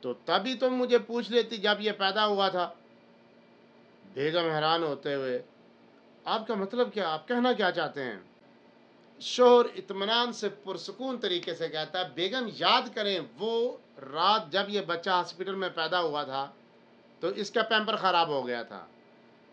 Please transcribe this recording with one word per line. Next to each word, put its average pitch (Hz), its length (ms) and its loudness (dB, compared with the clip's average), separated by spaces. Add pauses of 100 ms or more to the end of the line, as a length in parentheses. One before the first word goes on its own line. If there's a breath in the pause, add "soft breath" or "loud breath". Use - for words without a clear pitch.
तो 123 100 -6 (140)
तभी 196 280 0
तुम 254 180 0
मुझे 247 260 2
पूछ 226 320 -4
लेती 226 260 2
जब 208 240 2
ये 208 100 0
पैदा 202 320 0
हुआ 196 260 2
था।" 180 160 0 (1500)
बेगम 160 340 0
हैरान 160 340 2
होते 143 300 -2
हुए, 131 260 -2 (880)
"आपका 220 280 -2
मतलब 208 360 0
क्या? 196 180 -2
आप 156 200 -4
कहना 247 240 2
क्या 190 180 2
चाहते 151 300 -4
हैं?" 110 200 -6 (1000)
शोहर 240 460 8
इत्मीनान 208 640 -2
से 208 180 -6
पुरसुकून 202 680 -8
तरीके 180 360 -4
से 160 160 -6
कहता 156 300 -6
है, 170 160 -6
"बेगम, 202 400 -2
याद 214 340 4
करें 202 300 -2 (180)
वो 226 440 -2 (180)
रात 165 520 2
जब 196 180 2
ये 202 120 -2
बच्चा 170 340 -2
हॉस्पिटल 180 400 -4
में 185 140 -2
पैदा 165 280 -2
हुआ 151 260 0
था 135 220 -4 (760)
तो 170 100 -2
इसका 208 300 -2
पैम्पर 220 340 2
ख़राब 175 340 4
हो 139 140 0
गया 120 200 -4
था, 98 240 -14 (640)